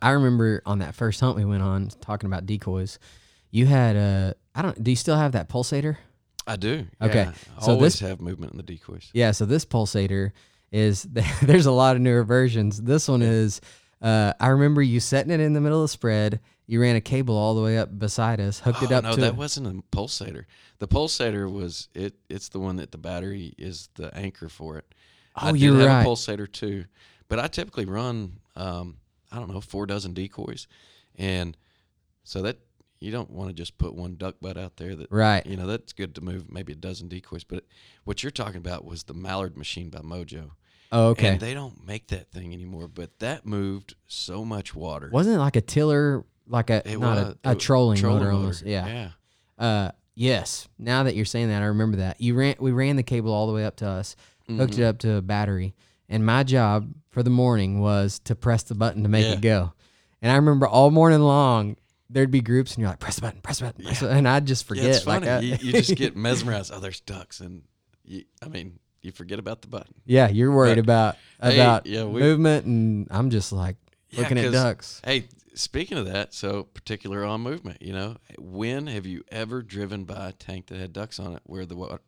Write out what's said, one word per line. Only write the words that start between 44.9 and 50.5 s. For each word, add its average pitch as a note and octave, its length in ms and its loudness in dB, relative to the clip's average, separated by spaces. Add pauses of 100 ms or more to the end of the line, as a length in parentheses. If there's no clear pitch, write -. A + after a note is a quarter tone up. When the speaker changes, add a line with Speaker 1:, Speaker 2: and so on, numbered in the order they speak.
Speaker 1:
Wasn't F3+ 240 2
it F3+ 40 2
like C#3 180 0
a A2+ 40 4
tiller D3 600 0 (240)
like A#2 220 -2
a, A2 200 0
Speaker 2:
It A2 100 -8
Speaker 1:
not A#2 180 0
a, G2+ 40 2
Speaker 2:
was, G2+ 220 -4
Speaker 1:
a C3 80 0
Speaker 2:
it, A#2+ 80 0
Speaker 1:
trolling B2 380 4
Speaker 2:
trolling G#2 220 2
Speaker 1:
motor G2 120 2
Speaker 2:
motor. G2+ 100 2
Speaker 1:
almost, F#2 240 -4
yeah. G2 220 -4 (720)
Speaker 2:
Yeah. A2+ 60 -4
Speaker 1:
Uh, G#2 260 0 (220)
yes. A2+ 540 -2 (100)